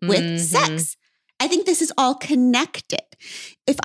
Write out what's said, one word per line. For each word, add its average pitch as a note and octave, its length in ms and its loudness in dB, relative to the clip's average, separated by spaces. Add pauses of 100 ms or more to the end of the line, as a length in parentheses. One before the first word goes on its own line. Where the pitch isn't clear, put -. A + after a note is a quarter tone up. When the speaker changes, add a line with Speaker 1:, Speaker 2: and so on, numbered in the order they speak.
Speaker 1:
with F3 220 2
Speaker 2:
Mm-hmm. E3+ 140 -2
Speaker 1:
sex. E3 600 0 (440)
I G3+ 60 0
think F4 180 0
this E4+ 160 2
is D#4 160 -2
all C4 180 2
connected. B3 840 0 (640)
If - 200 2